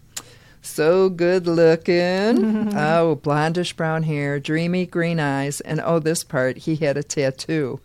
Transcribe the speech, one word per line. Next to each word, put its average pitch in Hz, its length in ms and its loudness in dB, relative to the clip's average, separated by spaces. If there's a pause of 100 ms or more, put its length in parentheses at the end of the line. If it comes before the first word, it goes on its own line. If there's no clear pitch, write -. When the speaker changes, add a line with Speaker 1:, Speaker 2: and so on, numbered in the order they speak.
(640)
Speaker 1:
so 180 460 2
good 175 380 0
looking. 185 1200 2
Speaker 2:
<laughs> 208 60 -4
Speaker 1:
Oh, 160 460 2
blondish 160 540 -2
brown 160 260 -2
hair, 147 380 -2
dreamy 170 460 -2
green 170 340 -2
eyes, 139 420 -2
and 156 180 -4
oh, 170 200 0
this 156 240 -2
part, 131 340 -2
he 160 180 -4
had 143 200 0
a 147 60 -4
tattoo. 139 840 -4